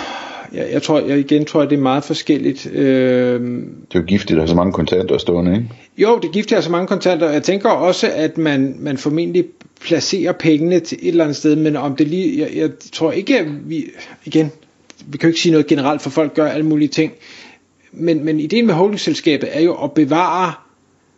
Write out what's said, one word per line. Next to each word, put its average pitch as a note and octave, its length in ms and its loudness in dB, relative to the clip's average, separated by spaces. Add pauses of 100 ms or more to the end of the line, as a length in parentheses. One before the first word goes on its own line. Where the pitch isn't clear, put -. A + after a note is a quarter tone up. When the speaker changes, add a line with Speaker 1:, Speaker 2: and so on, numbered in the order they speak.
(520)
Speaker 1:
Jeg, - 200 -6
jeg F#3 100 -2
tror, D#3 180 0
jeg C#3 180 0
igen D3 260 0
tror, D3+ 180 0
at C#3 80 -2
det D3 60 2
er C#3 60 0
meget C3+ 220 0
forskelligt. C#3 680 -2
Øhm, B2 1000 0 (180)
Speaker 2:
Det F2+ 60 0
er - 20 4
jo E2 60 -2
giftigt G2+ 300 0
at D#2 60 4
have D#2+ 60 0
så E2+ 60 4
mange F2 180 2
kontanter F2+ 460 0
stående, F2 340 0
ikke? A2+ 160 -2 (300)
Speaker 1:
Jo, A3 200 4
det E3+ 100 -4
er D3+ 40 -8
giftigt G#3 200 -2
at A3 40 4
have E3+ 60 2
så D#3+ 80 -6
mange F3+ 160 0
kontanter. F3 440 0
Jeg D3 120 0
tænker G3 280 0
også, F3 440 0
at D3+ 240 -2
man, C#3 400 0
man C#3 200 -6
formentlig E3+ 460 0 (360)
placerer E3 520 -2
pengene E3 480 2
til - 220 -8
et - 60 -2
eller E3 160 4
andet D3 120 -2
sted, D3+ 200 2
men D#3 200 0
om C#3 200 -4
det D3 120 2
lige, D#3 340 -2
jeg, - 140 -4
jeg D#3 140 0 (220)
tror E3 200 -2
ikke, G3+ 260 2
at E3 80 0 (240)
vi, D#3+ 140 -6 (400)
igen, D#3 280 0 (540)
vi C#3 120 -10
kan E3 80 0
jo E3 40 6
ikke E3 100 -2
sige E3+ 120 4
noget D3+ 140 4
generelt, C#3+ 360 0
for C#3+ 80 -6
folk D3+ 240 0
gør D#3 120 2
alle D3+ 200 -2
mulige D3+ 220 2
ting. D#3 240 -2 (800)
Men, D#3+ 320 0
men D#3 160 0
ideen G#3 260 0
med F#3 80 2
holdingselskabet E3 800 0
er D3 80 -2
jo E3+ 140 4 (100)
at C#3+ 80 -6
bevare, E3 600 2 (640)